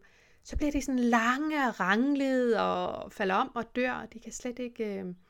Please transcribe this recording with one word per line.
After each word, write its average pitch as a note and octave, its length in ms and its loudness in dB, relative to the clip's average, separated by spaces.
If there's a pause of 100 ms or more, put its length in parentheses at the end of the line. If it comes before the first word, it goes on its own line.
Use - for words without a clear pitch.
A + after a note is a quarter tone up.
(440)
så - 140 -6
bliver D4 140 2
de C#4+ 100 0
sådan C4 180 0
lange B3 680 2
og G#3+ 120 -2
ranglede B3 840 2
og F#3 500 -2
falder F#3+ 240 0
om B3+ 200 0
og A3+ 200 -8
dør, B3 160 0
og A#3 220 -10
de A3 60 -16
kan - 120 -16
slet B3 280 -8
ikke, A3+ 400 -6
øhm, F3+ 160 -6 (140)